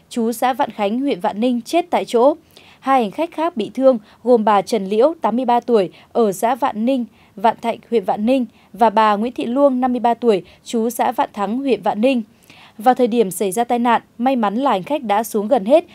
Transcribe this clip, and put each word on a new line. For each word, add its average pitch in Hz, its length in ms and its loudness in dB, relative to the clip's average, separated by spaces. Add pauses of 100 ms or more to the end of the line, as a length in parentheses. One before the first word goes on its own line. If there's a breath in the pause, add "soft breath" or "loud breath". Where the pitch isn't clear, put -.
trú 233 240 -2
xã 247 200 -2
Vạn 233 180 -4
Khánh, 214 300 -4
huyện 262 200 -2
Vạn 202 200 -4
Ninh 247 200 0
chết 339 300 -2
tại 202 140 -2
chỗ. 254 300 2 (460 soft breath)
Hai 262 220 2
hành 202 80 -2
khách 311 220 -6
khác 330 240 -4
bị 208 180 -4
thương 262 240 4 (260 loud breath)
gồm 226 200 2
bà 208 180 4
Trần 196 260 -4
Liễu, 233 320 2
tám 214 160 0
mươi 254 80 -2
ba 240 160 2
tuổi, 208 300 2 (220 loud breath)
ở 220 200 0
xã 233 220 -2
Vạn 226 300 -4
Ninh, 254 200 0 (320 soft breath)
Vạn 214 260 0
Thạnh, 226 160 -4 (120)
huyện 226 140 0
Vạn 208 220 -2
Ninh 254 200 0 (260 soft breath)
và 220 180 2
bà 214 260 2
Nguyễn 233 160 -4
Thị - 140 -8
Luông, 254 340 2
năm 247 120 0
mươi 247 80 -2
ba 233 140 2
tuổi, 226 280 0 (220 loud breath)
trú 233 260 -2
xã 233 220 -2
Vạn - 200 -2
Thắng, 208 260 -4
huyện 269 240 -2
Vạn 208 180 -2
Ninh. 247 220 2 (560 loud breath)
Vào 247 160 4
thời 247 120 2
điểm 220 240 0
xảy 190 220 -4
ra 233 120 -2
tai 240 140 -2
nạn, 240 240 2 (160)
may 262 180 0
mắn 208 200 -2
là 269 140 0
hành 190 120 0
khách 277 200 -4
đã 214 220 -2
xuống 214 240 -4
gần 190 160 2
hết, 277 200 4 (100)